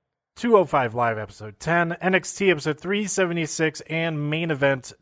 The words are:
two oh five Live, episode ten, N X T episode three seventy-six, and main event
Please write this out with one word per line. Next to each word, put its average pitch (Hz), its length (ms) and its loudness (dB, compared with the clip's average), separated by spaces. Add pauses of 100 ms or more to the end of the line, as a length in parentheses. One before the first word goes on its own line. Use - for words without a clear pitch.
(360)
two 233 200 4
oh 180 100 8
five 127 280 0
Live, 117 240 0
episode 107 400 -12
ten, 170 360 0
N 185 200 -2
X - 180 0
T 190 200 2
episode 151 260 -2
three 202 280 -4
seventy-six, 170 760 -2
and 156 500 -4
main 165 220 -2
event 135 500 0